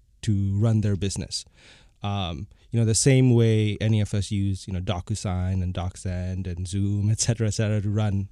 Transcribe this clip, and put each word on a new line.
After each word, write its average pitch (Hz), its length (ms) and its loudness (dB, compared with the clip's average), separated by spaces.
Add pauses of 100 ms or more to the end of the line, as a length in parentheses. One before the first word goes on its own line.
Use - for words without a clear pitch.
(240)
to 98 340 0
run 110 240 2
their 101 140 0
business. 95 500 -6 (560)
Um, 98 460 -6 (240)
you 117 80 0
know, 117 60 4
the 110 100 2
same 131 400 6
way 110 440 2
any 110 220 2
of 101 140 -2
us 101 160 -2
use, 98 360 -2
you 95 60 -6
know, 90 80 -2
DocuSign 92 800 -2
and 90 140 -2
DocSend 90 720 -6
and 90 200 -6
Zoom, 101 440 0
et 110 80 0
cetera, 113 280 0
et 104 60 0
cetera, 107 280 0
to 104 80 -2
run 101 420 0